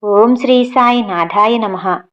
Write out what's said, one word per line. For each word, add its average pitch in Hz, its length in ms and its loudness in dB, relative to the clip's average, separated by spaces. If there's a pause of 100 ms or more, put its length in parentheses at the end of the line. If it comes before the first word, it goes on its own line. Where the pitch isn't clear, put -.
ఓం 214 320 4
శ్రీ 247 280 2
సాయి 247 380 0
నాథాయ 202 560 -2
నమః. 190 300 -6 (240)